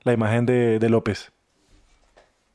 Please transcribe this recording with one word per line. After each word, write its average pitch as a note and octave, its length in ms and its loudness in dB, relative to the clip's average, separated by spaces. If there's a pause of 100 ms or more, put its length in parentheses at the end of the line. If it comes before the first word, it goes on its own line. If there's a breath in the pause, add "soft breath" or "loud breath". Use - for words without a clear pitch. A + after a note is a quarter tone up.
la B2+ 100 0
imagen A#2 340 0
de, A#2+ 320 0
de A2+ 100 2
López. A2 440 -2 (1200)